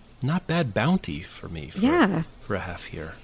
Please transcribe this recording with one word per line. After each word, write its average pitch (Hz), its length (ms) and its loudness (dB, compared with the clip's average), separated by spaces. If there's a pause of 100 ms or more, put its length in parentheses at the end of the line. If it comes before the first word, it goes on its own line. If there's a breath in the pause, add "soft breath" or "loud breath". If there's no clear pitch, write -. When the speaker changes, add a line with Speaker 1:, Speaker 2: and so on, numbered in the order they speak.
(220)
Speaker 1:
Not 156 240 0
bad 160 280 0
bounty 127 480 2
for - 260 -14
me 160 220 -10
for, - 80 -12
Speaker 2:
Yeah. 214 440 4 (240)
Speaker 1:
for 104 100 -2
a 90 40 -2
half 85 320 -10
year. 80 320 -8